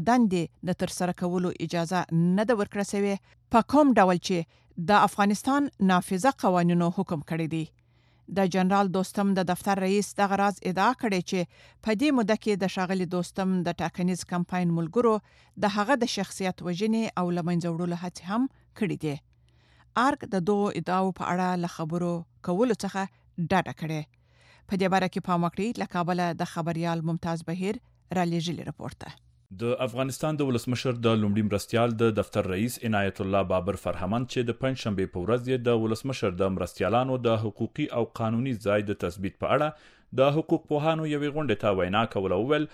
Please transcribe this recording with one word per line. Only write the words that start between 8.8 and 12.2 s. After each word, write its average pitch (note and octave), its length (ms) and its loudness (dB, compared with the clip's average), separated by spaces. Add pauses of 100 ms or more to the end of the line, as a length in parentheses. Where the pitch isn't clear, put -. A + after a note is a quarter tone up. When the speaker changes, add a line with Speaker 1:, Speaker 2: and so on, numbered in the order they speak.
Speaker 1:
دوستم G3 440 0
د F#3 120 0
دفتر G3 360 0
رئیس G3 220 2 (120)
دغه G3 220 2
راز G3+ 280 0
ادعا F#3 160 2 (160)
کړې G3+ 180 0 (100)
چې F#3+ 100 0 (480)
په A3 120 0
دې C#4+ 200 2